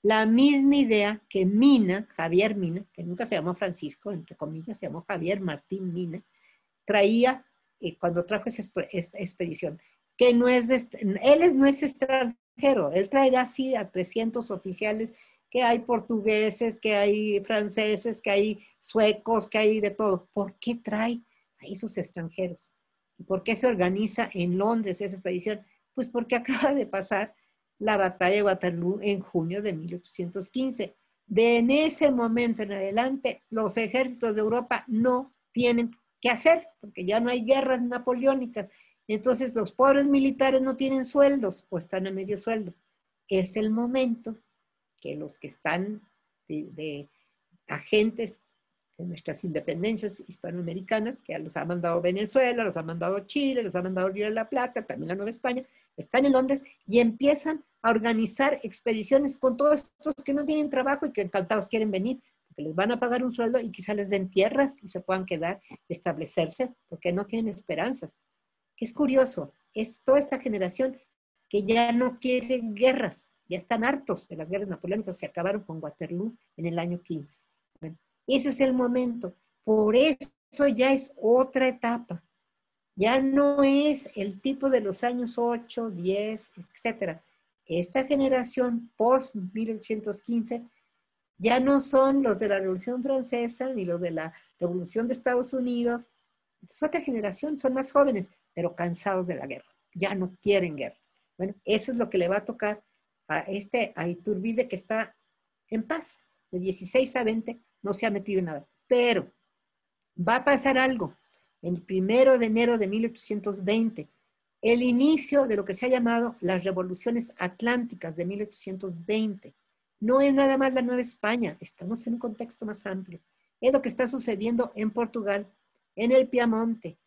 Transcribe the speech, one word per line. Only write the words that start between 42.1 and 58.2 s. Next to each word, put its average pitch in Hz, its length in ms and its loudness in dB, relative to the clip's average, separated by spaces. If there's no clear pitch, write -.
medio 190 260 -6
sueldo. 214 360 -6
Es 185 260 0
el 214 140 -2
momento 233 640 -2
que 147 160 -10
los 151 220 -12
que - 80 -18
están 190 560 -4
de, 151 240 -6
de 147 360 -10
agentes 214 720 -2
de 170 80 -12
nuestras 160 380 -10
independencias 185 840 -6
hispanoamericanas, 185 920 -6
que 156 180 -10
los 156 180 -12
ha 147 100 -4
mandado 170 360 -2
Venezuela, 220 600 0
los 202 140 -4
ha 165 40 -6
mandado 170 460 -4
Chile, 269 340 -2
los 185 140 -6
ha 180 80 -2
mandado 185 260 -2
Río 208 160 -4
de 214 60 -2
la 220 180 -4
Plata, 247 320 -4
también 160 280 -10
la 185 60 -2
Nueva 202 140 -6
España, 247 340 -4
están 262 300 0
en 277 60 6
Londres 262 320 2
y 220 120 4
empiezan 285 640 0
a 226 80 4
organizar 226 720 0